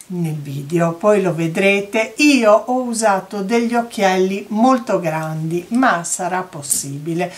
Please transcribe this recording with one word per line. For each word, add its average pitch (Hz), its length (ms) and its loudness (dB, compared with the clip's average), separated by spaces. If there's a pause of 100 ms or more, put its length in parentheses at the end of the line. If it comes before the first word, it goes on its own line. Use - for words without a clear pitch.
(120)
Nel 170 220 -2
video 147 600 -2
poi 208 280 2
lo 175 140 0
vedrete, 294 840 0
io 262 340 6
ho 247 300 2
usato 214 600 -2
degli 233 320 0
occhielli 196 760 0
molto 233 500 2
grandi, 160 680 -4
ma 233 340 2
sarà 180 380 -4
possibile 160 960 -6